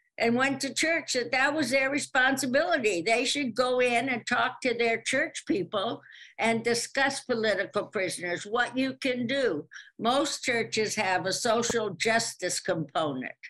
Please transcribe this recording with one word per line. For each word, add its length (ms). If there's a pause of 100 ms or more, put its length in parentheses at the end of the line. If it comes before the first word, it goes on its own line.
(200)
and 160
went 260
to 100
church, 420
that 180
that 240
was 160
their 180
responsibility. 1120
They 240
should 300
go 240
in 300
and 180
talk 340
to 140
their 260
church 460
people 560 (340)
and 260
discuss 580
political 680
prisoners, 560
what 340
you 240
can 240
do. 400 (320)
Most 460
churches 520
have 300
a 80
social 580
justice 680
component. 760 (160)